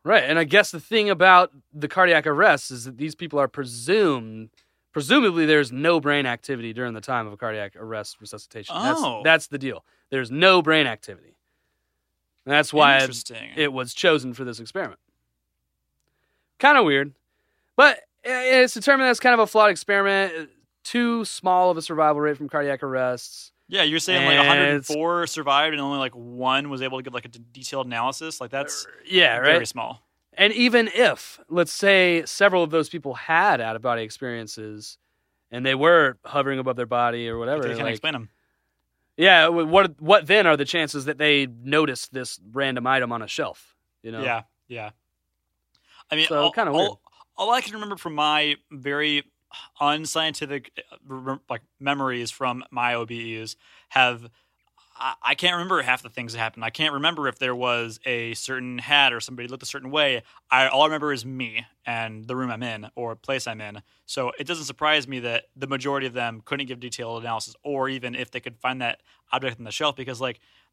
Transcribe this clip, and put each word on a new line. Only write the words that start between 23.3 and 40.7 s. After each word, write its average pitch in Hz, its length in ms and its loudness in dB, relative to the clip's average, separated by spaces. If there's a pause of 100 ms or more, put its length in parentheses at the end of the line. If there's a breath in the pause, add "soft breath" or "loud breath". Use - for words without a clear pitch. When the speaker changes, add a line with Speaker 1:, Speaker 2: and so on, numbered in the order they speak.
Speaker 2:
Yeah, 180 160 0
you're 156 160 0
saying, 180 260 0
like, 139 100 6
Speaker 1:
And 143 100 6
Speaker 2:
a 143 40 6
hundred 143 360 4
four 165 420 -2
survived 147 460 0
and 147 80 -6
only, 139 180 -4
like, 131 140 -4
one 127 560 -4
was 131 120 -8
able 131 160 -6
to 127 60 -10
give, 127 100 -14
like, 123 120 -8
a 123 40 -18
d-, 117 100 -20 (140)
detailed 131 340 -8
analysis? 131 540 -6
Like, 120 100 -12
that's 139 340 -8
Speaker 1:
Uh, - 40 -20 (160)
yeah, 160 340 4
Speaker 2:
very 151 200 6
Speaker 1:
right? 113 80 -4
Speaker 2:
small. - 380 -10 (280)
Speaker 1:
And 202 200 4
even 233 400 4
if, 202 540 0
let's 170 240 0
say, 180 540 4
several 185 380 4
of 156 80 -2
those 156 180 0
people 143 240 -10
had 165 480 2
out-of-body 113 420 -4
experiences 107 960 -12 (540)
and 123 140 -6
they 135 100 2
were 151 500 4
hovering 139 340 -2
above 127 160 -2
their 123 100 -4
body 120 440 -2
or 113 80 -6
whatever, 131 260 -4
Speaker 2:
They 131 60 -4
can't 117 140 -6
Speaker 1:
like, 117 80 -4
Speaker 2:
explain 147 240 -4
'em. 113 140 -10 (840)
Speaker 1:
Yeah, 170 300 8
w-, 170 220 2
what, 170 340 4
what 170 260 4
then 196 200 4
are 156 100 6
the 139 80 -2
chances 147 400 -4